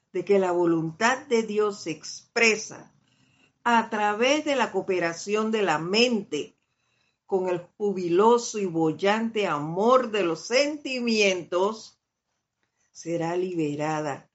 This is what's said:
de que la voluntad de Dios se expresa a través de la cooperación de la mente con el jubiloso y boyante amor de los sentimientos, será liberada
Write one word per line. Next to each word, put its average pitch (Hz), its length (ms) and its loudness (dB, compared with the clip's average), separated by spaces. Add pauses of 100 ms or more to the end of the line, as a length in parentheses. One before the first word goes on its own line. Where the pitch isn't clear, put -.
(120)
de 185 140 -6
que 202 140 4
la 185 120 2
voluntad 170 760 0
de 226 160 2
Dios 208 380 -2
se 165 100 -8
expresa - 1040 -2 (680)
a 233 260 2
través 226 560 0
de 285 100 0
la 233 160 0
cooperación 190 800 -2
de 220 100 0
la 165 180 0
mente 196 760 -2 (680)
con 185 240 0
el 175 100 0 (180)
jubiloso 208 800 2
y 196 60 -2
boyante 190 800 0
amor 190 640 2
de 208 120 0
los 165 220 -2
sentimientos, 226 1500 0 (920)
será 165 440 -4
liberada 151 1000 -4